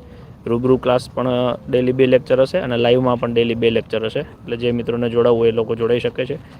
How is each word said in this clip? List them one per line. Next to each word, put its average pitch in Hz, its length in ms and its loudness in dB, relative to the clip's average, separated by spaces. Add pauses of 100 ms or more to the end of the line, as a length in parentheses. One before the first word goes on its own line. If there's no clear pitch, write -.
(460)
રૂબરૂ 123 320 2
ક્લાસ 123 320 0
પણ, 127 200 -4
અ, 123 280 -2 (120)
ડેલી 127 220 0
બે 131 140 2
લેક્ચર 127 360 2
હશે 156 180 0
અને 123 180 -4
લાઈવમાં 123 420 2
પણ 120 140 -4
ડેલી 117 220 0
બે 117 140 0
લેક્ચર 110 360 -2
હશે. 110 140 -6
એટલે - 380 -10
જે 120 140 -2
મિત્રોને 120 380 -4
જોડાવવું 117 300 2
હોય 117 100 4
એ - 20 4
લોકો 113 240 -2
જોડાઈ 117 240 0
શકે 127 260 -4
છે. 139 140 -6 (200)